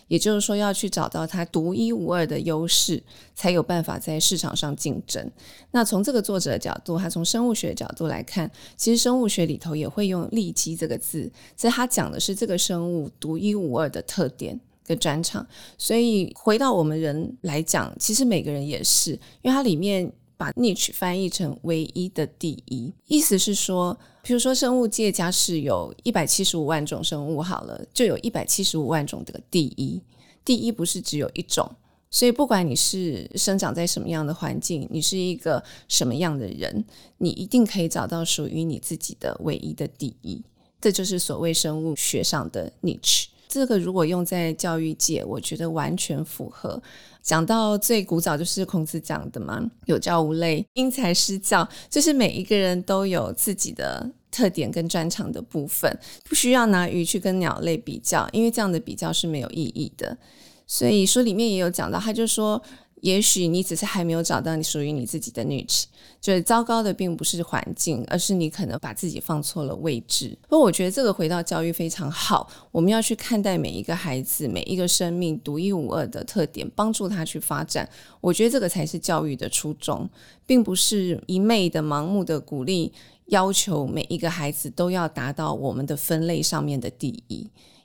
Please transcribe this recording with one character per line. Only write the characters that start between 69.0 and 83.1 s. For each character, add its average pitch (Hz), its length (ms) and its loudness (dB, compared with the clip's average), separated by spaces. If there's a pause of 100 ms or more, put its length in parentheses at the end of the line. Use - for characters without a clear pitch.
己 - 80 -8
放 151 240 -4
错 151 220 -4
了 135 120 -4
位 151 260 -2
置。 - 400 -4
不 - 80 -20
过 311 100 8
我 233 100 8
觉 180 140 0
得 185 60 0
这 269 120 0
个 220 100 4
回 165 160 0
到 175 140 0
教 165 220 -2
育 170 80 0
非 165 180 -4
常 156 180 -6
好， - 400 0 (220)
我 170 100 0
们 170 80 6
要 220 140 4
去 220 140 0
看 214 260 -2
待 190 160 2
每 120 120 -2
一 - 120 -6
个 165 140 -4
孩 139 260 -4
子、 - 240 -4
每 90 160 -2
一 - 140 -2
个 180 100 2
生 175 260 2
命 175 280 0
独 147 180 -6
一 196 140 0
无 160 160 -2
二 156 180 -2
的 - 160 -10
特 165 240 0
点， - 300 -8
帮 220 160 2
助 202 160 -2
他 175 160 -2
去 160 160 -8
发 147 240 -2
展。 - 240 -4 (320)
我 175 120 2
觉 202 120 4
得 233 60 6
这 262 100 2
个 190 80 0
才 160 180 0
是 160 100 -6
教 160 300 0
育 143 80 -2
的 - 140 -6
初 - 260 -2
衷， - 340 -4 (380)
并 254 160 6
不 185 140 0
是 185 500 2
一 185 140 0
昧 208 280 4
的 160 140 0
盲 151 240 0
目 196 160 0
的 156 160 0
鼓 139 240 -6
励， 170 300 0 (340)